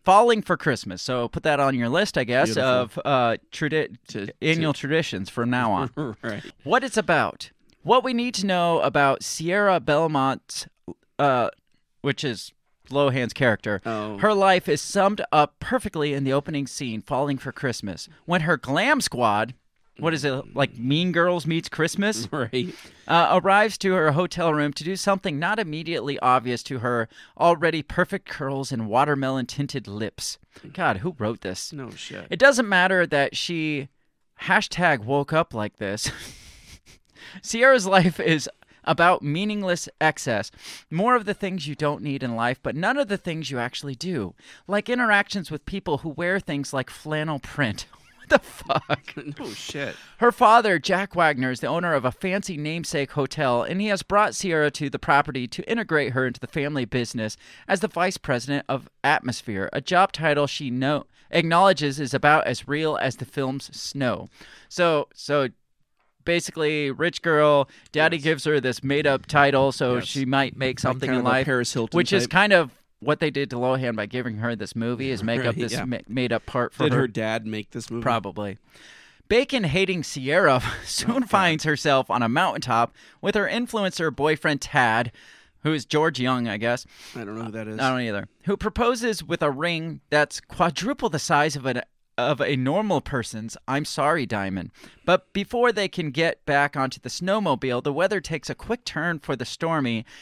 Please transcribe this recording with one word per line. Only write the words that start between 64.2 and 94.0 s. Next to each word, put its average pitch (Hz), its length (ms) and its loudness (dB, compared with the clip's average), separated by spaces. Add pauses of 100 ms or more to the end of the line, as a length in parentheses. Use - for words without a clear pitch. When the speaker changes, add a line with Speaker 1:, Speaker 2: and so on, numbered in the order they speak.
Speaker 1:
So, 165 460 2
so 143 360 0 (720)
basically, 156 680 -2
rich 147 320 -4
girl, 151 460 4 (240)
daddy 160 240 2
Speaker 2:
Yes. 139 80 -8
Speaker 1:
gives 156 200 0
her 151 140 2
this 127 240 -2
made-up 139 440 0
title, 139 440 4
so 123 280 0
Speaker 2:
Yes. 117 80 -6
Speaker 1:
she 135 180 -4
might 135 320 0
make 131 220 -4
Speaker 2:
Like - 20 -12
Speaker 1:
something 131 300 -2
Speaker 2:
kind 127 100 0
Speaker 1:
in - 0 -
Speaker 2:
of 123 60 -2
a - 20 4
Speaker 1:
life, 131 180 2
Speaker 2:
Paris 127 260 0
Hilton 117 240 -2
Speaker 1:
which 175 160 2
is 190 120 4
Speaker 2:
type. 123 80 -6
Speaker 1:
kind 202 200 6
of 170 200 4 (280)
what 143 200 0
they 165 100 0
did 139 200 -4
to 123 60 -6
Lohan 127 380 0
by 107 120 -4
giving 117 320 -6
her 117 180 -2
this 101 180 -10
movie, 120 360 -4
is 107 120 -4
make 117 180 0
up 127 60 -2
Speaker 2:
<laughs> - 20 2
Right, 113 100 -2
Speaker 1:
this 120 140 -4
Speaker 2:
yeah. 117 120 -4
Speaker 1:
ma-, 123 140 -4 (100)
made-up 123 380 -2
part - 260 -2
for 131 120 -2
Speaker 2:
Did 120 100 2
Speaker 1:
her. 120 60 4
Speaker 2:
her 135 80 2
dad 110 380 -4
make 107 260 -8
this 117 180 -10
movie? 117 120 -6
Speaker 1:
Probably. 101 540 -2 (720)
Bacon-hating 190 720 0
Sierra 139 600 2 (100)
<laughs> - 140 -10
soon - 240 -2
Speaker 2:
Oh, 247 100 0
God. 233 100 -6
Speaker 1:
finds 175 340 2
herself 143 460 2
on 123 120 2
a 117 60 2
mountaintop 120 640 0 (260)
with 202 140 -2
her 202 120 2
influencer 196 680 -2
boyfriend 151 480 0
Tad, 117 500 2 (480)
who 156 140 0
is 143 100 -4
George 151 340 0
Young, 123 300 0
I 104 80 -4
guess. 117 300 -2 (280)
Speaker 2:
I 131 100 -10
don't 104 120 -10
know 113 80 -8
who 110 80 -10
that 110 160 -8
is. 110 100 -8
Speaker 1:
I 131 120 2
don't 127 100 0
either. 104 280 -4 (160)
Who 202 120 0
proposes 226 640 -2
with 160 200 -4
a 151 80 2
ring 160 580 -4
that's 147 320 2
quadruple 185 680 -2
the 151 80 -4
size 147 360 2
of 131 120 -8
an, 123 160 -2 (340)
of 123 240 0
a 139 160 0
normal 156 460 0
person's, 113 560 -8 (100)
"I'm 139 160 -2
sorry 151 400 0